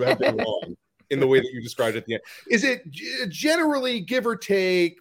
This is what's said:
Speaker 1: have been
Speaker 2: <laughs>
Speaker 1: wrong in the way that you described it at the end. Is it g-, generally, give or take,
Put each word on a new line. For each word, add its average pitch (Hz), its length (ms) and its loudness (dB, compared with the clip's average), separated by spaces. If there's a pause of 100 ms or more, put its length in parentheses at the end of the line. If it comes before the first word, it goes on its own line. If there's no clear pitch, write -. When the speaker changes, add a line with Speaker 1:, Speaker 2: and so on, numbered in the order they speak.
Speaker 1:
have 127 140 2
been - 160 0
Speaker 2:
<laughs> - 80 -4
Speaker 1:
wrong - 320 -8 (320)
in 139 100 -2
the 135 80 4
way 131 140 6
that 127 120 6
you 123 100 -10
described 117 340 -2
it 113 40 -6
at - 60 -12
the 113 80 -4
end. 104 80 -6 (280)
Is 220 120 2
it 254 280 -2
g-, 247 380 -10
generally, 277 720 0
give 233 280 -2
or 226 80 0
take, 185 640 0